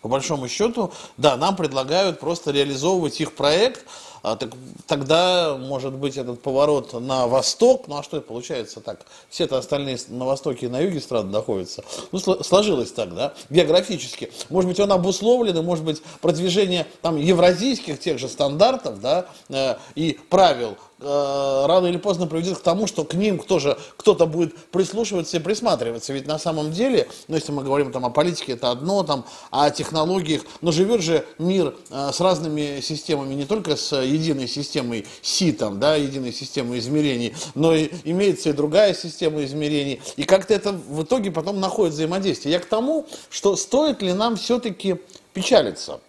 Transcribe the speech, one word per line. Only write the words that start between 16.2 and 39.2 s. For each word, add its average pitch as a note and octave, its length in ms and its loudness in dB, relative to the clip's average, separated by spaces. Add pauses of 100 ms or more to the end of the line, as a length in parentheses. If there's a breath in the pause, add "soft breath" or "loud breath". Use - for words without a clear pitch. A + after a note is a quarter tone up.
продвижение F3+ 680 2 (140)
там E3 160 0
евразийских F3 800 4
тех D#3 180 -2
же B2+ 100 -6
стандартов, D3 720 2
да, D3+ 280 0 (220 loud breath)
э, C3+ 260 0 (180 loud breath)
и D#3 260 -2 (100)
правил, C3+ 460 4 (260 loud breath)
э, C#3 680 0
рано F3+ 180 6
или F3 120 0
поздно F3+ 280 -2
приведет E3 320 -2
к - 60 -16
тому, F#3 240 2
что E3+ 160 -4
к - 100 -6
ним F#3+ 240 2
тоже C#3+ 400 0 (180 loud breath)
кто-то F3+ 300 4
будет D#3+ 460 -4
прислушиваться F#3+ 680 -2
и - 20 2
присматриваться. D3+ 720 -2
Ведь C3+ 120 -6
на D3+ 140 -4
самом D#3 320 -2
деле, G#3 360 2 (200 loud breath)
ну, D#3+ 80 -4
если D#3 160 -2
мы C#3+ 100 -4
говорим C3+ 300 0
там B2+ 160 -4
о - 20 0
политике, D3+ 440 0
это A#2+ 180 -2
одно, E3+ 320 -2
там, C#3+ 200 -2 (280 loud breath)
о D3 180 4
технологиях, D#3 720 -2 (200 loud breath)
но E3 100 2
живет G3 300 4
же D#3 260 2 (100)
мир, E3+ 380 0 (160)
э, C#3 200 -4
с - 80 -6
разными D3+ 640 0
системами, C#3 540 -4
не C#3+ 100 -4
только F3 300 -2
с - 200 -4 (200)
единой D#3 320 0
системой B2 580 -4 (160 loud breath)
си, - 300 0
там, G#2 260 -4
да, D3 180 4
единой C3+ 360 -2
системой B2 480 -6
измерений, B2+ 560 -2 (180 loud breath)
но D#3+ 220 4
и D#3 160 0 (140)
имеется F3+ 420 0
и D3+ 60 2
другая D#3 400 4
система D#3 500 -4